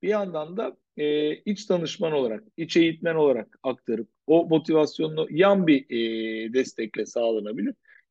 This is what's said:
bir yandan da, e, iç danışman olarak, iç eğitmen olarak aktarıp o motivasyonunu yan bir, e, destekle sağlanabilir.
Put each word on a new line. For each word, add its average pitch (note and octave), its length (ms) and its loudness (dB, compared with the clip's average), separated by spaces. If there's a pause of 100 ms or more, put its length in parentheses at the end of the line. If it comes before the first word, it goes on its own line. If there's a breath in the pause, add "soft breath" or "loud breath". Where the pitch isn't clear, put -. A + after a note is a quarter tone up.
bir F3+ 60 -4
yandan F#3 500 -4
da, - 200 -6 (200)
e, D3+ 380 0
iç - 340 -6
danışman E3+ 420 -2
olarak, B2 320 -2 (140)
iç E3 200 -4
eğitmen E3 380 2
olarak C3+ 480 0
aktarıp A#2+ 460 -4 (180)
o E3 220 6
motivasyonunu D#3 800 0
yan F#3+ 380 4
bir, C#3 220 4
e, A2+ 640 -4
destekle A2+ 520 -4
sağlanabilir. A#2 680 -4 (360 soft breath)